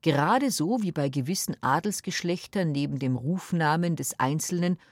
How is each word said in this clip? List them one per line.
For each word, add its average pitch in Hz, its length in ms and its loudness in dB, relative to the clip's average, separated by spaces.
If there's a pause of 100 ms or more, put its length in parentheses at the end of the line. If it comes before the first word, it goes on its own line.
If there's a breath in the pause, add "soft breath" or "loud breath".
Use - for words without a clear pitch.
Gerade 170 500 2
so 214 300 0
wie 180 100 0
bei 190 180 0
gewissen 147 520 -2
Adelsgeschlechtern 175 1080 -2
neben 143 280 -2
dem 127 160 0
Rufnamen 165 800 0
des - 240 -6
Einzelnen 170 580 0 (140)